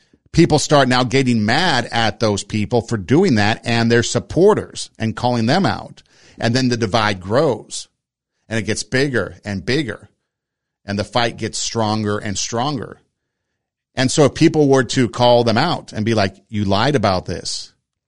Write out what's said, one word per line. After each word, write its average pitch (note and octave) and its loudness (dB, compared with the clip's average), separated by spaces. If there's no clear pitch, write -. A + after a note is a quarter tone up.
People D3+ 4
start C#3 4
now B2+ 2
getting B2 0
mad C3 0
at A2+ -2
those G#2 0
people G#2+ -2
for - -4
doing A#2+ 2
that G#2 0
and A#2 2
their A#2+ 4
supporters D3+ 0
and A2 -2
calling A#2+ 0
them E3 2
out. - -6
And A2+ 0
then C3 0
the A#2+ 0
divide G#2+ 0
grows A2+ -2
and A2+ -2
it G2+ -4
gets G#2 -4
bigger C3 -2
and G2 -6
bigger B2 -4
and G2+ -6
the G2+ -4
fight A#2 -4
gets G#2+ -8
stronger G#2+ -2
and G2+ -8
stronger. B2 -6
And B2+ 0
so D3+ 4
if B2 2
people D3+ 2
were C3+ 4
to B2 0
call A#2+ 4
them A2+ 2
out D3+ -2
and G#2+ -4
be A2+ 0
like, G2 0
"You G#2 -2
lied A2 2
about G2 0
this, - -10